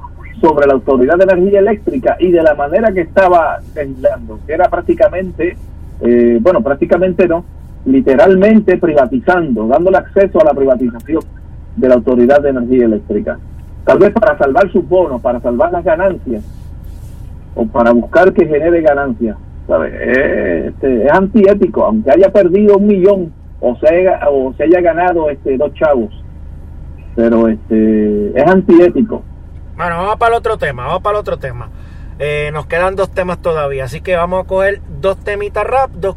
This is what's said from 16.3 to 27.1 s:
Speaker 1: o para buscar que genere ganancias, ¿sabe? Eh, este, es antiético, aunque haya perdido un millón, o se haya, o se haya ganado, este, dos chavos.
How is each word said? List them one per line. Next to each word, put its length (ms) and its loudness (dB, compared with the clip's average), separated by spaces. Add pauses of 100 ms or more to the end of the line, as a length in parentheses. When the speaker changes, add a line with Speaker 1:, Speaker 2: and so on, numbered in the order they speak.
Speaker 1:
o 120 -2
para 260 2
buscar 420 2
que 100 4
genere 380 0
ganancias, 520 0 (320)
¿sabe? 240 -2
Eh, 800 -2
este, 380 0
es 40 4
antiético, 760 2
aunque 240 0
haya 200 6
perdido 460 4
un 100 2
millón, 460 2 (280)
o 160 -2
se 120 2
haya, 400 2
o 240 0
se 120 -4
haya 180 4
ganado, 480 0
este, 260 -4
dos 160 -2
chavos. 400 0 (1040)